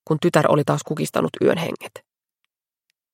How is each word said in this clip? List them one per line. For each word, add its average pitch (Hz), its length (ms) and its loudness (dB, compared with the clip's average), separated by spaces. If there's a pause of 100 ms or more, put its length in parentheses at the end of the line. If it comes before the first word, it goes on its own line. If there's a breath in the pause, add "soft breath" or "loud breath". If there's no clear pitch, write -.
kun 156 160 0
tytär 165 300 4
oli 147 120 4
taas 151 240 0
kukistanut 151 440 -2 (100)
yön - 160 2
henget. - 480 -10 (1080)